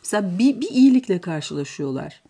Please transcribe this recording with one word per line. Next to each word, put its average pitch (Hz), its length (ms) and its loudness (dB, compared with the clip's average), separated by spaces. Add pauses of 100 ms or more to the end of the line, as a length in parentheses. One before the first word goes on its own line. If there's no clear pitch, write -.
mesela 196 360 -4
bir, 247 220 2
bir 370 80 -6
iyilikle 254 520 4
karşılaşıyorlar. 147 1080 -8